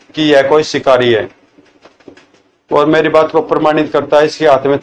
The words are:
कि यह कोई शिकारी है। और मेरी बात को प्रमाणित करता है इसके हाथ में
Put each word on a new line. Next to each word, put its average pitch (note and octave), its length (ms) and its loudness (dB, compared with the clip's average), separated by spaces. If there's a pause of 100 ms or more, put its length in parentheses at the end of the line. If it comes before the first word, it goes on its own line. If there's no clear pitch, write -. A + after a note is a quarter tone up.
(160)
कि D#3 80 -4
यह C#3 260 2
कोई D3+ 140 2
शिकारी B2+ 500 0
है। G2 160 -4 (1400)
और D3 140 2
मेरी D#3 240 0
बात D#3 220 0
को D#3+ 100 0
प्रमाणित D#3 520 -2
करता C#3+ 240 0
है D3+ 80 4
इसके D#3 220 -4
हाथ C3+ 180 2
में C#3 180 -2